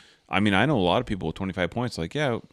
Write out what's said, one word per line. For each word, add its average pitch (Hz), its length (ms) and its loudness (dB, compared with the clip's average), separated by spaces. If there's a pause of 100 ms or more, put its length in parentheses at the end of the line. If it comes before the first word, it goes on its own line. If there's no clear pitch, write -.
(280)
I 95 140 0
mean, 104 120 4
I 98 120 4
know 151 120 2
a 98 60 2
lot 90 160 4
of 123 60 -4
people 92 220 -4
with 80 100 -4
twenty-five 92 340 -2
points, 120 260 -6
like, 85 160 -6
"Yeah, 139 260 -2 (140)